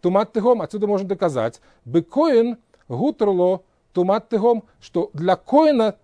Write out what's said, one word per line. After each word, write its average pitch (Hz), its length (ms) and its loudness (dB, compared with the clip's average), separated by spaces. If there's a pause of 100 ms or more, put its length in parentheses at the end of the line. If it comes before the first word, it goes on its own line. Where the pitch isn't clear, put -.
Тумат 196 320 0
тыгом, 226 300 0
отсюда 202 260 -6
можно 202 180 -2
доказать. 147 540 -4 (240)
Бекоин 233 720 0 (320)
гутроло 185 760 -2 (300)
тумат 185 360 -2
тыгом, 233 360 0 (160)
что - 320 -6
для 175 240 -2
коина 269 680 2